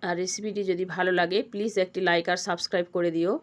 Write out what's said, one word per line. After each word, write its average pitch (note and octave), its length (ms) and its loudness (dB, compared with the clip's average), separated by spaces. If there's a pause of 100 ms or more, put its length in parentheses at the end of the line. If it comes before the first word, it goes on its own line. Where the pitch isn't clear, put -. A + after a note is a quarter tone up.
আর F3+ 140 2
রেসিপিটি G3+ 480 -4
যদি F3+ 140 0 (120)
ভালো F#3 160 2
লাগে, F3 260 2 (120)
প্লিজ G#3 220 -4 (120)
একটি F#3 240 -8
লাইক E3+ 240 2
আর F3 140 0
সাবস্ক্রাইব F3 400 -2 (100)
করে F3 200 2
দিও। E3+ 160 2 (100)